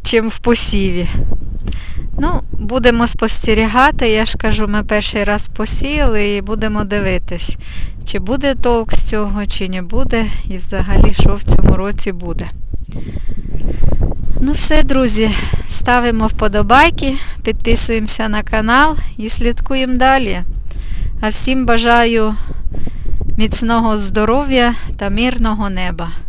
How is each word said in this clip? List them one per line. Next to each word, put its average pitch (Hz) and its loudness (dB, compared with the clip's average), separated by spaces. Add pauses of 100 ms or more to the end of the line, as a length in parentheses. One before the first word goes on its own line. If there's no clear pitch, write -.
чим 226 -2
в 208 -8
посіві. 190 0 (1080)
Ну, 320 0 (100)
будемо 233 0
спостерігати. 226 0
Я 220 2
ж - 0
кажу, 214 0
ми 208 -2
перший 214 -2
раз 196 -2
посіяли 220 0
і 196 -6
будемо 214 -4
дивитись, 190 -2 (480)
чи - -2
буде 262 -2
толк 233 0
з - 4
цього, 208 -2
чи 190 -4
не 185 -6
буде, 233 0 (220)
і 190 -4
взагалі, 196 4
що 208 6
в 202 -4
цьому - 6
році 196 -2
буде. 175 -6 (1900)
Ну 269 2
все, 311 4
друзі, 240 2 (380)
ставимо 240 0
вподобайки, 247 2 (280)
підписуємося 226 0
на 214 -2
канал 247 2 (200)
і 220 -8
слідкуємо 254 0
далі. 254 2 (800)
А 220 -4
всім 254 -2
бажаю 233 2 (1000)
міцного 226 0
здоров'я 240 0 (220)
та 202 -6
мирного 220 -2
неба. 180 -4 (180)